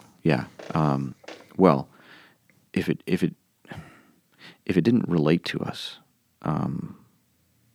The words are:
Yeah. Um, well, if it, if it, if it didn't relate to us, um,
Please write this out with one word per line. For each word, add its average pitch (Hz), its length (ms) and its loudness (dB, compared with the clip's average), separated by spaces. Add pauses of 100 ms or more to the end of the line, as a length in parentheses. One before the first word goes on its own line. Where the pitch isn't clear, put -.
(240)
Yeah. 71 220 2 (280)
Um, 69 420 0 (420)
well, 80 300 6 (840)
if 90 160 -2
it, - 160 -2
if 90 180 -2
it, 82 120 0 (1300)
if 92 120 0
it 85 40 4
didn't 117 280 2
relate 82 360 2
to - 140 -6
us, - 380 -10 (460)
um, - 540 -4 (760)